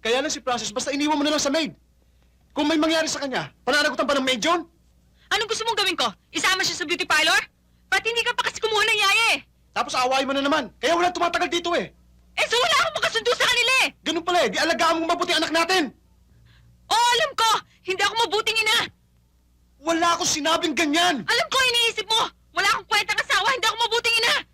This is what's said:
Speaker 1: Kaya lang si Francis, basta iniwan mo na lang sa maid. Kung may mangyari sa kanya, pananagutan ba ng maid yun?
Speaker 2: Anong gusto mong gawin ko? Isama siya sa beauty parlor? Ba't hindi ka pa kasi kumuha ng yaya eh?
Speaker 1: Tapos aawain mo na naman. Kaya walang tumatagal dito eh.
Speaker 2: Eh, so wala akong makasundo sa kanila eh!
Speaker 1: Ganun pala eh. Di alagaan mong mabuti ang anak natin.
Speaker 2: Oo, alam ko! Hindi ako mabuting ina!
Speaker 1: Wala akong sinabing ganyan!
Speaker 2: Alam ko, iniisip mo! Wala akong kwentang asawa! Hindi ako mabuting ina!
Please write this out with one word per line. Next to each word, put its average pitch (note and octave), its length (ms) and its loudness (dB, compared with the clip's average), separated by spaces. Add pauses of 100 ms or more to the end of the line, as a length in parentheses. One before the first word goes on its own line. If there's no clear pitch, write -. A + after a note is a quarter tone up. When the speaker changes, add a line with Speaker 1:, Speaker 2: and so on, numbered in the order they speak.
Speaker 1:
Kaya A3+ 160 0
lang C#4+ 160 -2
si C#4+ 80 -14
Francis, A3+ 320 -4
basta B3 160 -4
iniwan D4 240 0
mo D4 80 -2
na D4 80 0
lang D4+ 80 0
sa C#4+ 160 0
maid. D4+ 160 0 (800)
Kung D4 160 -2
may D#4 80 2
mangyari D#4+ 320 2
sa C#4+ 160 -6
kanya, A3 400 -6
pananagutan D4 400 2
ba C#4 160 2
ng C4 80 -2
maid B3+ 160 -2
yun? E4 240 2 (640)
Speaker 2:
Anong G#4 160 0
gusto G#4+ 160 -4
mong A4 160 -2
gawin F#4+ 160 0
ko? B3 160 -2 (240)
Isama F#4 320 0
siya F4 160 -6
sa - 0 -
beauty F4 240 -4
parlor? D#4+ 320 2 (480)
Ba't G4 160 0
hindi A4+ 240 -2
ka A#4+ 80 0
pa A#4+ 160 -4
kasi - 80 -12
kumuha G#4+ 240 0
ng A4 160 2
yaya G#4 260 2 (140)
eh? - 80 -14 (240)
Speaker 1:
Tapos A#3+ 240 -4
aawain C4 320 0
mo C4+ 80 -2
na C#4 80 -2
naman. C#4+ 400 0
Kaya E4 160 2
walang F4+ 160 2
tumatagal E4+ 320 0
dito F4 320 -2
eh. F3+ 160 -6 (400)
Speaker 2:
Eh, - 160 -2
so A4+ 80 2
wala D#5+ 240 2
akong D#5+ 160 -2
makasundo A#4 400 -2
sa B4+ 80 2
kanila A#4+ 260 2 (140)
eh! - 20 -2 (140)
Speaker 1:
Ganun E4 240 -4
pala F4 160 2
eh. B3 80 2
Di F#3+ 80 -6
alagaan E4 400 0
mong D#4+ 160 -2
mabuti F4 160 -4
ang D#4+ 160 0
anak D4+ 80 -6
natin. E4+ 400 2 (960)
Speaker 2:
Oo, A#4 240 4
alam A#4 240 0
ko! A4+ 120 2 (360)
Hindi F#4+ 160 -2
ako G4+ 120 0 (120)
mabuting A4 320 -2
ina! A4 320 0 (880)
Speaker 1:
Wala E4 400 2
akong F4+ 80 -2
sinabing D#4+ 480 0
ganyan! D#4+ 480 0
Speaker 2:
Alam B4 240 0
ko, C5 120 -2 (120)
iniisip A#4 400 0
mo! A4+ 240 -2 (160)
Wala F#4 240 0
akong G#4 160 -8
kwentang G#4 320 -2
asawa! G#4 320 0
Hindi G#4+ 160 -2
ako A4 80 -6
mabuting A#4 400 0
ina! A4+ 160 0 (200)